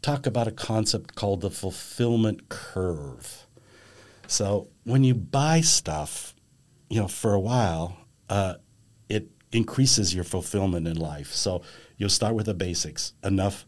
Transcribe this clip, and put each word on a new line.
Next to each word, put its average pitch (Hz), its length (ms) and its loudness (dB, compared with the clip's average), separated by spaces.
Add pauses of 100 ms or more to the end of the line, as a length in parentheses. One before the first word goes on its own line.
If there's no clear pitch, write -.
talk 147 260 -2
about 120 220 0
a - 20 -2
concept - 640 -2
called 98 260 0
the 95 100 -2
fulfillment 113 1000 -2
curve. - 1000 -8 (800)
So 101 420 0 (140)
when 131 220 4
you 127 100 6
buy 143 460 2
stuff, - 720 0 (540)
you 110 120 2
know, 101 60 0
for 101 260 0
a 101 60 4
while, 92 580 0 (320)
uh, 98 260 -2 (540)
it 107 200 -2 (240)
increases 117 640 2
your 90 100 -2
fulfillment 90 640 -2
in 80 80 -2
life. 73 360 -6
So 92 300 -2 (340)
you'll 101 120 -2
start 113 260 2
with 107 120 0
the 107 80 -2
basics, 85 580 -4 (100)
enough 98 460 0